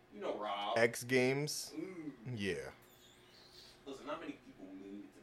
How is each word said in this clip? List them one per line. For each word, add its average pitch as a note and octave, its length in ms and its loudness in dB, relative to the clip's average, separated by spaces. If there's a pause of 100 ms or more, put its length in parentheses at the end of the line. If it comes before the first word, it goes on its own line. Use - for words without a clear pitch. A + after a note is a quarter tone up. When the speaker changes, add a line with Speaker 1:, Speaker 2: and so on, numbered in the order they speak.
(140)
Speaker 1:
You G#3 80 -10
know D3+ 180 2
Rob. G#2 380 2
Speaker 2:
X A#2+ 260 6
Games? C3 760 4
Speaker 1:
Ooh. E3+ 320 -6 (260)
Speaker 2:
Yeah. G2 180 2 (1300)
Speaker 1:
Listen, C3+ 200 -10
not D#3 140 -2
many D3+ 120 -4 (120)
people G2 220 -14 (140)
made G2+ 240 -8
it - 100 -14
to - 80 -20